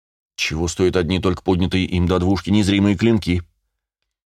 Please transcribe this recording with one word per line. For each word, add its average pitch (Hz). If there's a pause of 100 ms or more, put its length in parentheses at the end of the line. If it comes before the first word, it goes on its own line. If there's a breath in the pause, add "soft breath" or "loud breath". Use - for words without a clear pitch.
(360)
Чего 82
стоят 92
одни 92
только 90
поднятые 92
им 87
до 90
двушки 90
незримые 101
клинки? 95 (840)